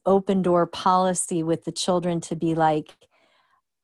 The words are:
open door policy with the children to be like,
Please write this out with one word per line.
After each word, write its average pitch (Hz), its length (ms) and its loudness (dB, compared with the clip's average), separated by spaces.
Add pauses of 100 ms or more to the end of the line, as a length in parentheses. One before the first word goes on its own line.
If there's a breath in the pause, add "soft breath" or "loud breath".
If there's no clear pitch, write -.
open 196 340 2
door 175 260 2
policy 185 760 0
with 160 220 -2
the 165 80 -6
children 175 500 -2
to - 120 -10
be 165 200 -2
like, 156 420 0 (880)